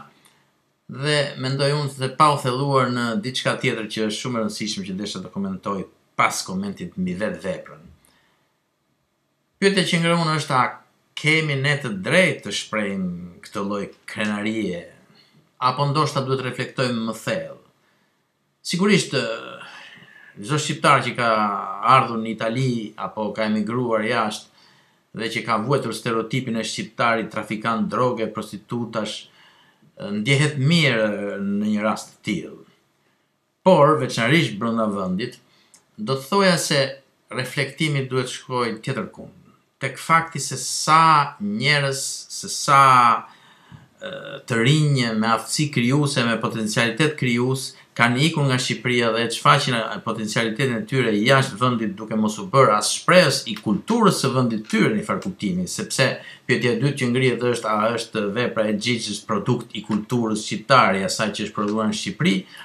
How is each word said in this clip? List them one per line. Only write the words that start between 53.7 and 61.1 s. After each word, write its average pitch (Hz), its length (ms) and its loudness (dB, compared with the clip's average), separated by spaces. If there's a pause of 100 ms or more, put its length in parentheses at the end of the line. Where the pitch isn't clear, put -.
së 123 140 0
vendit 113 340 0
tyre 214 220 2
në - 100 -2
një - 80 -10
farë 101 160 -4
kuptimi, 92 440 -4
sepse 120 380 -2 (380)
pyetja 117 300 0
e 107 60 -2
dytë 139 200 0
që 123 100 0
ngrihet 123 400 0
është, 113 180 -4
a 107 280 0
është 110 280 -4 (120)
vepra 110 320 -2
e 107 80 0
Xhixhës 107 500 -4
produkt 117 500 -2
i 98 80 -8
kulturës 110 600 -2
shqiptare, 104 560 4
i 95 80 -2
asaj 107 220 -2